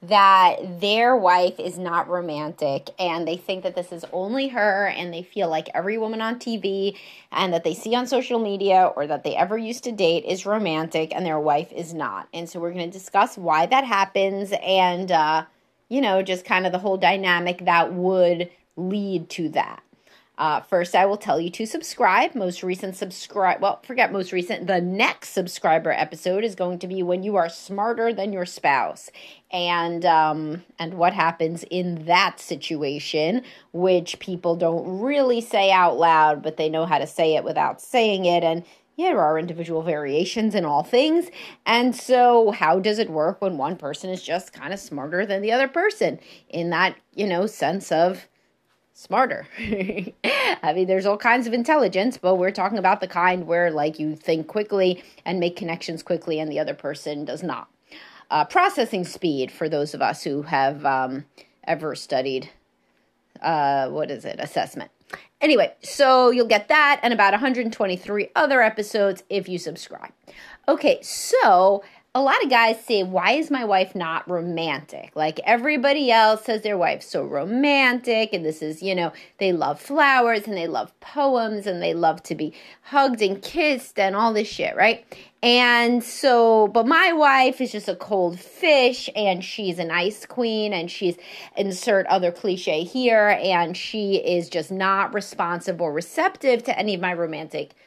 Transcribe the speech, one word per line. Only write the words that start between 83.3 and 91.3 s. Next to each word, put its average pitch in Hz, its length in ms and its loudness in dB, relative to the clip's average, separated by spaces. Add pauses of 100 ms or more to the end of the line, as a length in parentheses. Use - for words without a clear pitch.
kissed, 302 580 -2
and 196 180 0
all 226 160 2
this 208 160 -2
shit," - 260 -4
right? 226 300 2 (380)
And 240 600 4
so, 226 640 4
"But 226 180 2
my 339 260 4
wife 269 480 4
is 247 100 -4
just 208 180 -8
a 190 60 -4
cold 180 460 -2
fish, 269 760 2
and 190 300 0
she's 185 340 -6
an 165 120 -6
ice 175 360 -2
queen, 220 460 -2
and 175 180 -4
she's," 175 260 -2 (400)